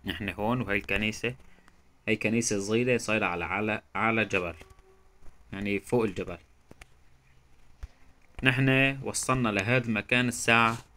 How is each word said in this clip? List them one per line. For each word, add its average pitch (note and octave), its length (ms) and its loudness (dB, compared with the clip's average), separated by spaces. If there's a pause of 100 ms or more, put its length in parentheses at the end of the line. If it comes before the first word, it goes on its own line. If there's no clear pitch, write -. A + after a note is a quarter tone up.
نحن G2 240 -6
هون G#2+ 320 -2
وهاي G2+ 160 -2
الكنيسة. G#2+ 580 -2 (720)
هاي A2 80 2
كنيسة A2 440 0
صغيرة A#2 360 0
صايرة G#2+ 300 0
على F2 180 -2
أعلى، G#2+ 380 -4 (140)
أعلى A2 280 2
جبل. F2+ 300 -2 (1000)
يعني G2+ 280 -2
فوق A#2+ 240 0
الجبل. F2+ 340 -6 (2000)
نحن C3+ 600 4
وصلنا B2 460 0
لهذا A2 380 2
المكان A#2+ 420 0
الساعة A2+ 500 2 (180)